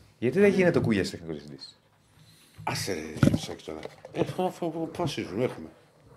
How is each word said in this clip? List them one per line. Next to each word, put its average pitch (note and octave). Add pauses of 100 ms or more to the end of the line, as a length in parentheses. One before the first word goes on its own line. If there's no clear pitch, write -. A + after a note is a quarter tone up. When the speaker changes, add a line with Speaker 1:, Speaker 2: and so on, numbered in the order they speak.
(180)
Speaker 1:
Γιατί B2+
δεν G3+
γίνεται F3+
ο -
Κούγιας A2
τεχνικός E2
διευθυντής; D2 (840)
Speaker 2:
Άσε -
ρε, D#2
Σάκη, -
τώρα. D#2 (340)
Ε, D3+
αφού, E3+
αφού, F3+
αφού E3
αποφασίζουν, A#2+
έχουμε. A#2+ (480)